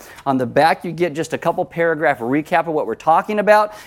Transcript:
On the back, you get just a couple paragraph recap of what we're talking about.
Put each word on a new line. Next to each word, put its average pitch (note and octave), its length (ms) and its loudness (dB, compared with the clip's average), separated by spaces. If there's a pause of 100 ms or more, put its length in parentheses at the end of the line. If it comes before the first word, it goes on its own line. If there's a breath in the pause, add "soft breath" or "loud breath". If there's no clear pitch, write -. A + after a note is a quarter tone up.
(240 loud breath)
On C3+ 140 0
the B2+ 80 -2
back, D3 380 2
you F3 80 -8
get D#3+ 220 -4
just D#3 180 -6
a C3+ 60 -2
couple E3+ 260 -2
paragraph E3 560 -2
recap D3 400 0
of E3 140 -4
what A#2 120 -2
we're A2 80 -4
talking G3 460 0
about. G#3 320 4 (140 loud breath)